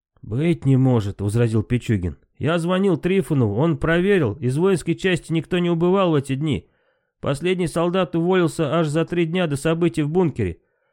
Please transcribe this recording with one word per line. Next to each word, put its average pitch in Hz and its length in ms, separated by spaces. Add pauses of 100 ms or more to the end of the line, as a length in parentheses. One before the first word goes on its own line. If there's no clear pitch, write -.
(220)
«Быть 156 420
не 135 120
может», 120 440
возразил 110 420
Пичугин. 98 560 (200)
«Я 160 200
звонил 185 380
Трифонову, 139 600
он 151 200
проверил, 165 580
из 127 220
воинской 170 380
части 180 380
никто 165 260
не 175 120
убывал 175 420
в - 20
эти 135 200
дни. 135 340 (520)
Последний 175 460
солдат 175 480
уволился 165 640
аж 160 100
за 160 160
три 170 220
дня 175 200
до 139 100
событий 165 460
в 147 80
бункере. 143 500 (320)